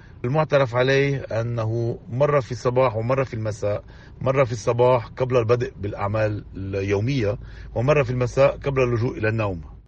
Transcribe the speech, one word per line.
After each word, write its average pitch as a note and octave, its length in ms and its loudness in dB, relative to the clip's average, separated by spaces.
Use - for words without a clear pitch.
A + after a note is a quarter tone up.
المعترف C#3 500 2
عليه C#3 420 2
أنه A#2 840 -4
مرة C#3+ 320 2
في B2 120 -8
الصباح B2 440 2
ومرة B2+ 280 0
في - 100 -10
المساء، G#2+ 500 -4
مرة C3 240 2
في A2+ 80 -4
الصباح B2 540 2
قبل B2+ 300 -2
البدء A#2+ 440 2
بالأعمال G#2 640 -2
اليومية، G2 840 0
ومرة C#3 280 4
في A#2+ 80 -2
المساء B2+ 460 2
قبل C3+ 260 0
اللجوء A#2+ 360 0
إلى A2 100 0
النوم. G#2+ 320 -2